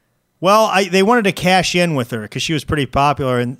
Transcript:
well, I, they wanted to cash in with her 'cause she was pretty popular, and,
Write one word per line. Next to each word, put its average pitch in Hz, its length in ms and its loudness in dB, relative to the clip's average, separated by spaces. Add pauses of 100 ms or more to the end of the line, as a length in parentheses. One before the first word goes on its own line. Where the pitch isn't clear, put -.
(400)
well, 208 240 2
I, 196 240 0
they 190 160 2
wanted 233 200 2
to 190 80 0
cash 180 440 0
in 175 180 0
with 127 160 -4
her 110 160 -8
'cause - 160 -8
she 160 120 -4
was 139 100 -4
pretty 143 220 -4
popular, 139 520 0
and, 123 220 -4